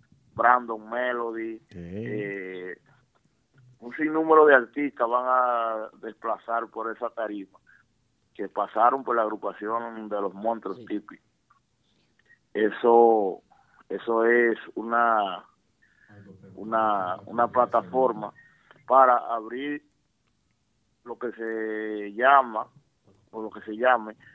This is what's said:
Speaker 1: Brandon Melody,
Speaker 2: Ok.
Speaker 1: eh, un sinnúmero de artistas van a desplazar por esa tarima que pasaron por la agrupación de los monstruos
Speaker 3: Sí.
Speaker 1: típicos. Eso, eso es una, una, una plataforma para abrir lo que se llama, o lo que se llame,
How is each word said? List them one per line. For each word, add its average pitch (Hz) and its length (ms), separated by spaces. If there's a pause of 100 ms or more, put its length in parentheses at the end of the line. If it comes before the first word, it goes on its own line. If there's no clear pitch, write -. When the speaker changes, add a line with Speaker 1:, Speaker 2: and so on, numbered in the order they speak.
(360)
Speaker 1:
Brandon 117 540
Melody, 117 680
Speaker 2:
Ok. 113 60 (120)
Speaker 1:
eh, 95 1040 (1000)
un 120 160
sinnúmero 156 500
de 143 80
artistas 131 520
van 123 220
a 117 640 (100)
desplazar 113 680
por 110 280
esa 117 140
tarima 104 480 (760)
que 98 160
pasaron 117 560
por 123 100
la 117 80
agrupación 107 840
de 104 140
los 95 100
monstruos 104 460
Speaker 3:
Sí. 113 80
Speaker 1:
típicos. - 400 (1300)
Eso, 110 880 (480)
eso 113 340
es 117 320 (180)
una, 110 680 (1120)
una, 104 600 (100)
una 117 220
plataforma 117 840 (540)
para 127 320
abrir 120 640 (1200)
lo 120 140
que 120 140
se 110 840
llama, 123 520 (640)
o 110 120
lo 110 80
que 110 120
se 107 140
llame, 113 400 (180)